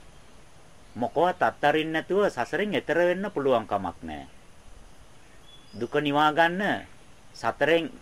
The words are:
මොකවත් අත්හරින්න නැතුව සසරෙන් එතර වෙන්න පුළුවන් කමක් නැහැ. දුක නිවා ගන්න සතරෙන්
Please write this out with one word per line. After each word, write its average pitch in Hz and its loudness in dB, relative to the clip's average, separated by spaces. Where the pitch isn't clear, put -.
මොකවත් 151 0
අත්හරින්න 151 2
නැතුව 175 0
සසරෙන් 160 -4
එතර 151 0
වෙන්න 180 0
පුළුවන් 135 0
කමක් 98 -4
නැහැ. 73 -12
දුක 110 -6
නිවා 147 2
ගන්න 170 2
සතරෙන් 147 0